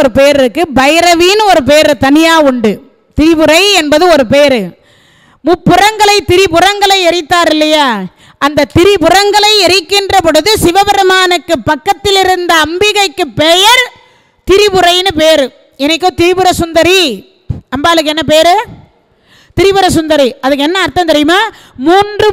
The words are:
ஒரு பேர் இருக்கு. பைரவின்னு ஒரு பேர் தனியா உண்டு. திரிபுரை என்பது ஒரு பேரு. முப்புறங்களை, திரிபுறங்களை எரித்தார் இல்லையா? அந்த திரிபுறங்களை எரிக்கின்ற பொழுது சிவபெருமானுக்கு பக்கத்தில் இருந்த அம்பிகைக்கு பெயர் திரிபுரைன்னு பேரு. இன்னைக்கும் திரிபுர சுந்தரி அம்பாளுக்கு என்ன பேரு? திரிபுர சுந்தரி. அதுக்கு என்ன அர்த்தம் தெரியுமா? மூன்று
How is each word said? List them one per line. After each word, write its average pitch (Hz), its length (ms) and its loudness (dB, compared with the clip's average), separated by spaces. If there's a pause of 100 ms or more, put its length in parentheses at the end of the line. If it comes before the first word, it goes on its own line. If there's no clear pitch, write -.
ஒரு 269 180 0
பேர் 285 220 2
இருக்கு. 254 200 -2 (140)
பைரவின்னு 339 680 2 (100)
ஒரு 311 180 2
பேர் 302 200 2 (140)
தனியா 320 300 2 (140)
உண்டு. 226 220 -2 (460)
திரிபுரை 311 440 2 (200)
என்பது 302 320 2
ஒரு 269 200 2
பேரு. 277 280 2 (880)
முப்புறங்களை, 403 680 2 (120)
திரிபுறங்களை 392 680 0 (120)
எரித்தார் 339 460 -2
இல்லையா? 302 320 0 (580)
அந்த 294 220 -2 (100)
திரிபுறங்களை 392 760 2 (140)
எரிக்கின்ற 381 500 -2 (120)
பொழுது 311 240 0 (140)
சிவபெருமானுக்கு 370 920 0 (140)
பக்கத்தில் 392 520 -2
இருந்த 359 300 -2 (120)
அம்பிகைக்கு 370 640 -4 (140)
பெயர் 392 420 2 (640)
திரிபுரைன்னு 370 680 2 (100)
பேரு. 311 220 2 (380)
இன்னைக்கும் 320 360 -2
திரிபுர 359 300 0 (100)
சுந்தரி 330 380 0 (800)
அம்பாளுக்கு 311 380 -2
என்ன 311 180 -6
பேரு? 320 220 2 (1040)
திரிபுர 381 280 2 (100)
சுந்தரி. 302 320 0 (160)
அதுக்கு 269 240 -2
என்ன 370 140 -2
அர்த்தம் 330 300 -4
தெரியுமா? 302 260 0 (480)
மூன்று 403 480 0